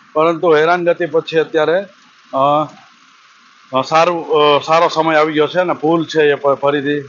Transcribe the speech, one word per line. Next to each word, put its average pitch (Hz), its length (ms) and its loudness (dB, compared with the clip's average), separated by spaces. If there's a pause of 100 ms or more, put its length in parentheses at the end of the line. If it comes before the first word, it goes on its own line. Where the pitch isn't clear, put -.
(120)
પરંતુ 160 440 2
હેરાનગતિ 170 500 0
પછી 160 320 -4
અત્યારે, 156 480 -2 (480)
અ, 131 40 -4 (1300)
અ, 131 100 0
સારું, 165 460 0
અ, 147 380 2
સારો 165 220 2
સમય 160 280 0
આવી 156 160 2
ગયો 151 140 0
છે 170 140 -2
અને 175 120 -2
પુલ 156 320 -2
છે 156 180 0
એ 147 120 2
ફ-, 139 280 0
ફરીથી 143 460 -2